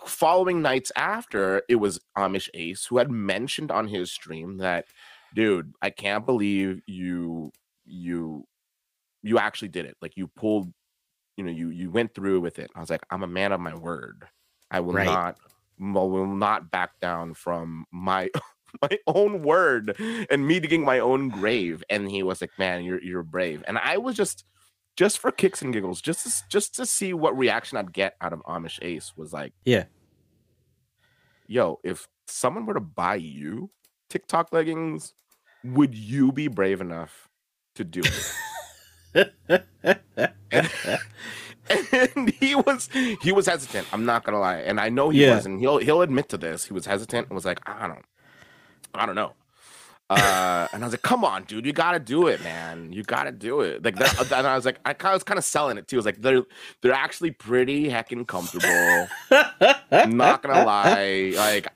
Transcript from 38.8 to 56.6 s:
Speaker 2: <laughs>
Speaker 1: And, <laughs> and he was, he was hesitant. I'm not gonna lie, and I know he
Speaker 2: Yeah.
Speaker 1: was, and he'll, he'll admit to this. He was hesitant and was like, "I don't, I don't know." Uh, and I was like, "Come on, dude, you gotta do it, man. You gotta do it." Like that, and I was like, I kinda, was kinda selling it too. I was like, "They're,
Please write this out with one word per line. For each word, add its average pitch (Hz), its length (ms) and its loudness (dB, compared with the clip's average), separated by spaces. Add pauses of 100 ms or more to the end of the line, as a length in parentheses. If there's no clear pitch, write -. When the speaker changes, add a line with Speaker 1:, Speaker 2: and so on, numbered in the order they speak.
Speaker 2:
<laughs> 180 480 4 (880)
Speaker 1:
And, 165 180 4 (1000)
<laughs> 254 480 4
and 247 120 2
he 269 260 2
was, 277 340 2 (320)
he 180 100 2
was 196 140 4
hesitant. 139 480 -2
I'm 110 120 0
not 117 180 2
gonna 104 160 0
lie, 90 180 2
and 95 220 -2
I 107 100 0
know 139 200 2
he 143 140 6
Speaker 2:
Yeah. 127 120 10
Speaker 1:
was, 101 100 0
and 95 140 -6
he'll, 135 180 4
he'll 151 240 4
admit 143 280 0
to 104 80 -6
this. 82 280 -6
He - 80 -10
was 90 120 -6
hesitant 110 420 -2
and 95 80 -8
was 90 100 -6
like, 90 220 -4
"I 104 200 -8
don't, - 180 -12 (880)
I 107 120 0
don't 95 100 -2
know." 101 180 -4 (760)
Uh, 92 640 4
and 104 100 -6
I - 40 -4
was 113 60 -6
like, - 100 -8
"Come 240 200 2
on, 98 220 0
dude, 110 200 -8
you 143 80 -2
gotta 165 260 0
do 147 280 2
it, 101 140 2
man. 82 500 -10
You 101 120 -8
gotta 135 280 -2
do 120 300 -4
it." 78 240 -2
Like 101 120 0
that, 131 220 2
and 131 280 2
I 131 80 2
was 127 100 0
like, 127 200 -2
I 139 80 -2
kinda, 190 200 0
was 185 100 0
kinda 196 180 -2
selling 139 360 0
it - 100 -14
too. 127 100 0
I - 20 2
was 104 60 0
like, 107 160 -2
"They're, 127 220 4 (380)